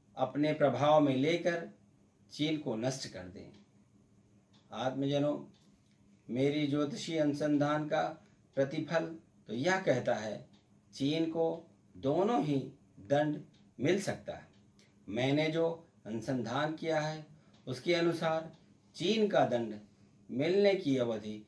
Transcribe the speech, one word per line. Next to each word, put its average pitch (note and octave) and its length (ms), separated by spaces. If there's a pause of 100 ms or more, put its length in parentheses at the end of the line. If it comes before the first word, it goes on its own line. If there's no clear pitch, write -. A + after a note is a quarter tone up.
(160)
अपने C#3+ 360
प्रभाव D3 480
में C3+ 160
लेकर E3+ 520 (640)
चीन D#3 260
को B2 180
नष्ट A#2 320
कर F2+ 140
दें। F#2 380 (1120)
आत्मजनों, C#3 760 (800)
मेरी C#3+ 360
ज्योतिषीय D3 520
अनुसंधान D3 720
का D3+ 140 (520)
प्रतिफल D#3+ 640 (280)
तो G#2+ 80
यह F3+ 260
कहता B2 340
है, G#2+ 340 (460)
चीन D#3+ 360
को E3 400 (260)
दोनों E3+ 480
ही C#3+ 120 (440)
दंड D3+ 400 (400)
मिल F3 200
सकता - 340
है। - 140 (600)
मैंने C#3 400
जो E3 420 (160)
अनुसंधान B2 680
किया D#3 260
है, D#3 260 (400)
उसके D3 280
अनुसार E3 580 (420)
चीन G#3 340
का D3 180
दंड A2+ 340 (500)
मिलने F#3 440
की C#3 220
अवधि G#2+ 520